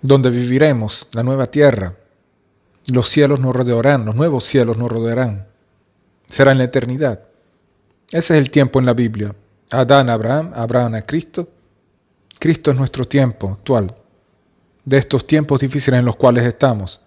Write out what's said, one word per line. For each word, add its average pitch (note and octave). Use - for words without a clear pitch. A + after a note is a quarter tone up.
donde C3+
viviremos, B2
la A#2
nueva C3
tierra. B2
Los B2
cielos C#3+
nos C3
rodearán, B2
los A2
nuevos C#3
cielos A#2
nos A#2+
rodearán. A2+
Será C3+
en C3+
la B2+
eternidad. B2+
Ese E3
es D3+
el C3+
tiempo C3+
en B2+
la B2
Biblia. G#2+
Adán, B2+
Abraham, B2
Abraham A#2
a G#2+
Cristo. E3
Cristo D#3
es C3
nuestro C3
tiempo A#2
actual, G2+
de C3+
estos C3
tiempos D3+
difíciles C3
en B2
los A#2
cuales B2
estamos. A#2